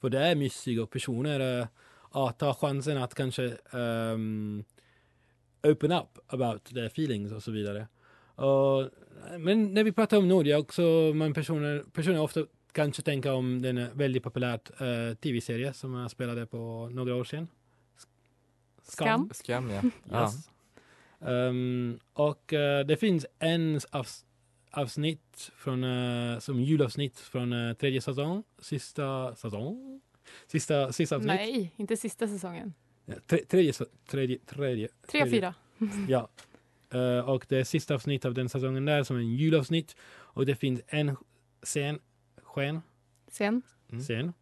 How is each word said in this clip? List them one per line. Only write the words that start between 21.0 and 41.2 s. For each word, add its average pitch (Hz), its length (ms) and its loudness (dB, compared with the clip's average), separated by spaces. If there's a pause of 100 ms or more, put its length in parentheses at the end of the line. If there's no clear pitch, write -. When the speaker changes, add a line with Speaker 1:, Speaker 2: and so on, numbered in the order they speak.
Speaker 1:
Ehm, 123 760 0 (140)
och, 147 400 0
eh, 143 320 2
det 151 120 2
finns 175 280 2 (140)
en 160 400 2
avs-, - 460 -8 (460)
avsnitt 147 840 -4
från, 127 280 -4
eh, 120 560 -2
som 123 220 -2
julavsnitt 143 580 2
från, 123 340 -4
eh, 117 200 -2
tredje 131 280 0
säsong. 151 420 -4 (160)
Sista 135 760 -6
säsong? 214 640 -8 (460)
Sista, 143 460 0
sista 156 220 0
avsnitt. 135 200 0
Speaker 2:
Nej, 208 400 -2
inte 220 220 -4
sista 220 300 -6
säsongen. 180 460 -8 (320)
Speaker 1:
Ja, - 80 -10 (140)
tre-, 165 180 2
tredje 170 280 6
sä-, - 120 -4 (220)
tredje, 131 380 -2
tredje, 127 420 -2
Speaker 2:
Tre - 360 -2
och 247 60 2
Speaker 1:
tredje. - 20 2
Speaker 2:
fyra. 185 220 2 (240)
<laughs> 202 300 -4
Speaker 1:
Ja. 127 220 2 (600)
Eh, 123 400 0
och 131 200 0
det 131 80 4
är 131 60 4
sista 147 320 0
avsnitt 139 300 -2
av 127 80 0
den 123 160 -2
säsongen 131 360 -2
där 147 180 4
som 127 120 -2
är 123 40 0
en 117 160 0
julavsnitt. 156 600 2 (140)
Och - 360 -4
det 135 100 2
finns 127 320 -2
en 147 300 0 (460)